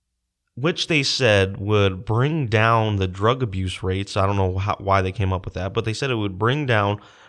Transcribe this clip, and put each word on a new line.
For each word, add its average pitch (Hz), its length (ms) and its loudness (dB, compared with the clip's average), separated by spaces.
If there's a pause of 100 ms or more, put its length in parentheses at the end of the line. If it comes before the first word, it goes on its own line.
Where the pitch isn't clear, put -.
(560)
which 147 320 -2
they 151 160 2
said 101 540 2
would 98 460 2
bring 135 440 0
down 110 480 2
the 95 100 0
drug 104 340 0
abuse 95 440 -4
rates. 95 320 -4
I 98 100 2
don't 101 100 0
know 92 220 0
how, 98 220 -2
why 95 200 2
they 95 120 -2
came 95 200 0
up 92 120 -4
with - 100 -10
that, 95 180 -6
but 110 120 -2
they 110 100 -4
said 139 160 -4
it 123 60 -2
would 101 240 -4
bring 135 260 0
down 104 340 2 (280)